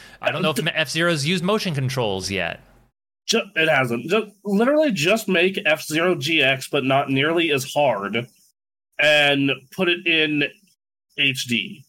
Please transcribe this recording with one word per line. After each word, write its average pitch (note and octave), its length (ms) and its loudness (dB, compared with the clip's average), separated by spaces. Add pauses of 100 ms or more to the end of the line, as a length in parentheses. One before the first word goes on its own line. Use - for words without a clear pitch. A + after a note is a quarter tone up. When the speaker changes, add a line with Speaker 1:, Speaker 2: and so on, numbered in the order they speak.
(220)
Speaker 1:
I A#2+ 80 -2
don't D3 120 -4
know D#3 80 0
if C#3+ 160 -2
F-Zero's D#3 600 -2
used F3 180 0
motion G3+ 300 0
controls A#2+ 560 -2
yet. F2 300 -4 (680)
Speaker 2:
Ju-, A3+ 160 0 (140)
it D#3+ 120 0
hasn't. B2+ 400 0
Ju-, G#3 220 0 (140)
literally B3 480 2
just F#3+ 360 0
make F#3 380 2
F-Zero D#3 480 0
G D3+ 280 0
X, C3 260 0
but C#3 160 -2
not C3+ 260 2
nearly D#3+ 420 2
as C3 200 -2
hard, A2+ 540 0 (760)
and C#3+ 500 4 (260)
put F#3 120 0
it F3 180 -2
in D3+ 380 2 (760)
H C3+ 280 -2
D. G2 400 -4